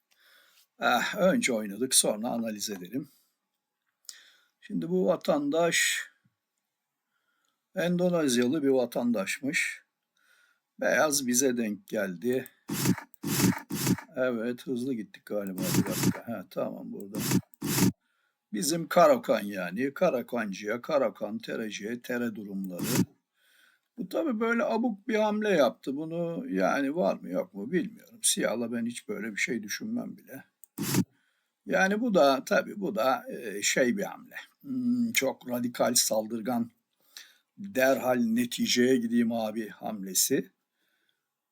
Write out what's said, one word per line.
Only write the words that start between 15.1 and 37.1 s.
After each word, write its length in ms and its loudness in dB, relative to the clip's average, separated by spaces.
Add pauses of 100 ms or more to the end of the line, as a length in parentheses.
galiba. 340 -4 (180)
Bir 80 4
dakika. 420 0
Ha, 220 -8
tamam, 420 -6
burada. 260 -10 (1300)
Bizim 360 -2
Karakan 520 6
yani. 540 -4
Karakancıya, 880 -2
Karakan, 560 -2
tereciye, 640 -6
tere 320 -4
durumları. 720 -2 (920)
Bu 100 -8
tabii 320 -2
böyle 240 0
abuk 440 -2
bir 60 0
hamle 340 0
yaptı. 480 2
Bunu 520 -6
yani 480 0
var 240 2
mı 80 -12
yok 260 -4
mu 180 -10
bilmiyorum. 500 -4
Siyahla 500 -2
ben 140 -4
hiç 220 -10
böyle 220 -6
bir 60 -10
şey 260 -2
düşünmem 540 -8
bile. 280 -16 (1200)
Yani 340 2
bu 140 0
da 320 6
tabii 340 0
bu 140 -2
da, 340 2
e, 340 -8
şey 340 2
bir 60 -2
hamle. 340 -10 (240)
Hmm, 520 0
çok 380 -2
radikal, 440 0
saldırgan, 760 0 (880)